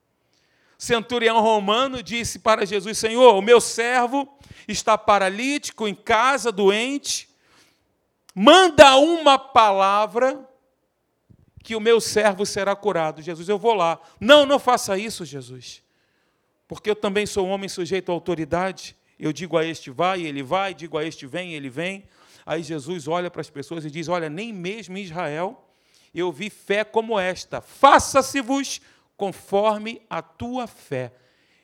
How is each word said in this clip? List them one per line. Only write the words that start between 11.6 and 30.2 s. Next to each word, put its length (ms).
que 140
o 40
meu 200
servo 440
será 300
curado." 480
Jesus: 260
"Eu 100
vou 160
lá." 260
"Não, 280
não 120
faça 400
isso, 260
Jesus. 580
Porque 200
eu 80
também 300
sou 200
um 40
homem 180
sujeito 420
à 40
autoridade. 840
Eu 140
digo 260
a 60
este, 260
vai, 300
e 60
ele 160
vai. 300
Digo 240
a 80
este, 220
vem, 260
e 20
ele 140
vem." 360
Aí 160
Jesus 440
olha 240
para 120
as 80
pessoas 340
e 60
diz: 180
"Olha, 220
nem 200
mesmo 460
em 60
Israel 600
eu 180
vi 160
fé 360
como 360
esta. 400
Faça-se-vos 1200
conforme 920
a 140